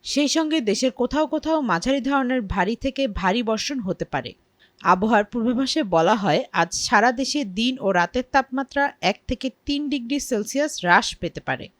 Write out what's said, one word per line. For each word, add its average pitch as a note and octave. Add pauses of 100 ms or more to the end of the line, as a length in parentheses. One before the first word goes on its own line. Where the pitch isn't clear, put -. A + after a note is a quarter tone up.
সেই C#4
সঙ্গে D#4+
দেশের B3
কোথাও C4+
কোথাও D#4
মাঝারি A#3+
ধরনের C4
ভারী F#3+
থেকে C4+
ভারী F#3+
বর্ষণ A3
হতে F#3
পারে। B2 (500)
আবহাওয়ার G#3
পূর্বাভাসে B3
বলা E3+
হয়, F#3+ (120)
আজ E3+ (160)
সারা A3+
দেশে C4+
দিন A3
ও G3+
রাতের F3+
তাপমাত্রা C4+ (180)
এক F#3+ (100)
থেকে B3+ (180)
তিন C#4+
ডিগ্রি B3+
সেলসিয়াস C4
হ্রাস F3+
পেতে D#3
পারে। - (120)